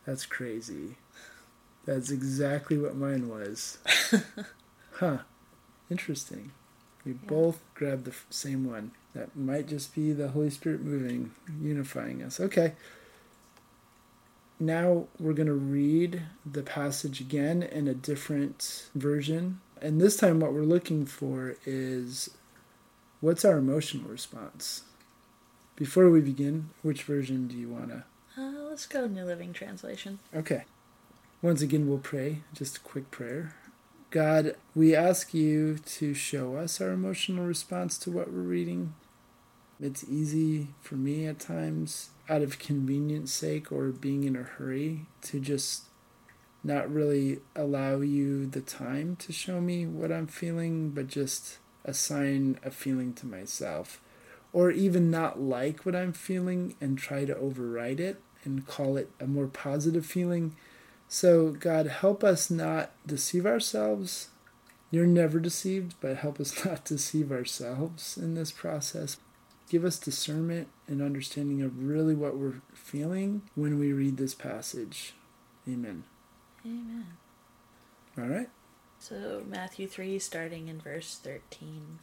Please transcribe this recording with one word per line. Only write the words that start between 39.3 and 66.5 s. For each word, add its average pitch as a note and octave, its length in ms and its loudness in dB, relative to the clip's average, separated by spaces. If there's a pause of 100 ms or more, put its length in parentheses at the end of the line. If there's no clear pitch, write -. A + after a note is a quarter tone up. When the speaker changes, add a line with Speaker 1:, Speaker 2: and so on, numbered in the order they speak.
Speaker 1:
It's C3+ 240 -6
easy D3+ 640 0 (120)
for - 140 -12
me C#3+ 320 0
at D#3 140 -6
times, D#3+ 680 -6 (180)
out D#3 120 4
of C#3 200 -2
convenience C#3+ 720 0
sake D3+ 400 -2
or C3+ 160 0
being C#3 340 -2
in C3+ 140 0
a B2 80 -6
hurry, C#3+ 600 -6 (160)
to C#3+ 180 -6
just C3+ 420 -4 (800)
not C#3+ 280 -2
really C#3+ 500 2 (140)
allow C#3 460 0
you C#3 460 2
the C3+ 160 -6
time C#3+ 540 -6
to - 160 -12
show F3+ 280 -4
me F3 240 0
what E3 280 -2
I'm E3 160 -2
feeling, E3 640 -2
but C#3+ 180 -4
just - 500 -4 (260)
assign C#3 800 0
a C3+ 80 -6
feeling B2+ 440 -2
to C3 120 -12
myself. - 720 -8 (520)
Or F3+ 180 8
even F3 400 6
not E3 300 0
like C3+ 440 -2
what F3+ 120 0
I'm F3+ 160 -2
feeling F3+ 680 -2
and C3+ 160 0
try C#3 280 -4
to C#3 120 -2
override B2+ 640 -4
it F#3+ 220 -4 (220)
and C3+ 220 -4
call C#3 300 0
it C3+ 220 -4
a C3 80 -6
more C#3 220 0
positive D3 580 0
feeling. E3+ 500 0 (500)
So, E3 440 8
God, D#3+ 360 2
help G3+ 380 4
us F3+ 260 6
not D#3+ 420 0 (140)
deceive D3+ 380 0
ourselves. G#3+ 840 0 (600)
You're E3+ 160 6
never E3+ 320 8
deceived, F3 640 -2
but C3+ 160 -2
help D3 240 -4
us - 240 -4